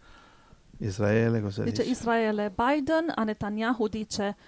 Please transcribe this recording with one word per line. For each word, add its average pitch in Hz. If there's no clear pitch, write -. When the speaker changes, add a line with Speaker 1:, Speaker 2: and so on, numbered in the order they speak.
Speaker 1:
Israele, 110
cosa 104
Speaker 2:
Dice 104
Speaker 1:
dice? 254
Speaker 2:
Israele, 220
Biden 294
a 220
Netanyahu 214
dice, 208